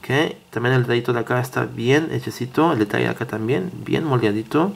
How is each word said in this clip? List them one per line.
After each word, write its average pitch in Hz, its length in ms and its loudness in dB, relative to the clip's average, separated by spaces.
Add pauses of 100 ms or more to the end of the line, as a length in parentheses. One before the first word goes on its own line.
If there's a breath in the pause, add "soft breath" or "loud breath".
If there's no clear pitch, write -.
Ok, 139 360 0 (120)
también 120 260 0
el 127 100 4
detallito 120 280 0
de 117 80 0
acá 123 180 -2
está 127 280 -2
bien 131 460 2
hechecito, 127 600 0
el 123 60 0
detalle 107 260 2
de 117 60 0
acá 113 160 -4
también, 131 440 -2 (140)
bien - 200 0
moldeadito. 127 720 0